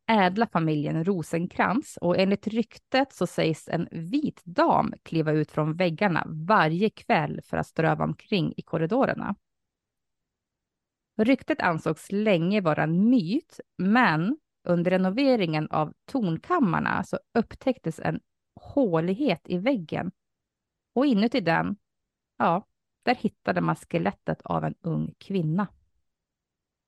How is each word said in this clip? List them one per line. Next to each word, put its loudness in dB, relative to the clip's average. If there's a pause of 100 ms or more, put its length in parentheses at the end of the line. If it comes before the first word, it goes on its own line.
ädla 2
familjen -2
Rosenkrantz -2
och 0
enligt 0
ryktet -2
så -2
sägs -2
en -4
vit -4
dam 2 (100)
kliva 0
ut 2
från -2
väggarna 0 (240)
varje 4
kväll -2
för -6
att -2
ströva 0
omkring -2
i -10
korridorerna. -2 (1800)
Ryktet 0
ansågs -2
länge 0
vara 0
en 2
myt, -2 (180)
men 2 (260)
under 0
renoveringen 0
av -2 (120)
tornkammarna 0
så -6 (140)
upptäcktes -4
en -4 (360)
hålighet 0
i -4
väggen. -4 (840)
Och 2
inuti 2
den, 0 (600)
ja, 0 (360)
där 0
hittade -4
man 2
skelettet -4
av -4
en -4
ung -4
kvinna. -2 (1200)